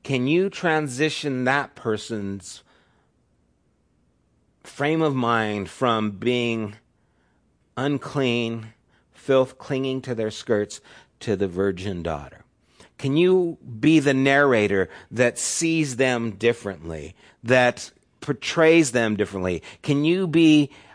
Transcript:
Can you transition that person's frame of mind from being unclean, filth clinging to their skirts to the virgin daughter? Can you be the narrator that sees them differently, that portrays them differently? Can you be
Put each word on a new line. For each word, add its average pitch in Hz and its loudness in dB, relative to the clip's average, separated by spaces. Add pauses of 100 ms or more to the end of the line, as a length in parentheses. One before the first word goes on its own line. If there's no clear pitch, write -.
Can 127 -2
you 180 0
transition 147 -2
that 131 -2
person's 104 -8 (2000)
frame 160 -2
of 147 0
mind 113 0
from 110 0
being 113 -4 (1000)
unclean, 120 -2 (380)
filth 131 0
clinging 131 -6
to 123 -8
their 110 -4
skirts - -2 (400)
to 107 0
the 98 0
virgin 92 -4
daughter? 73 -8 (540)
Can 139 -2
you 180 2 (220)
be 156 6
the 139 2
narrator 131 4 (220)
that 120 0
sees 160 -2
them 120 0
differently, 82 -4 (280)
that 123 2 (300)
portrays 160 4
them 113 0
differently? 92 -4 (180)
Can 147 0
you 180 0
be 151 6 (260)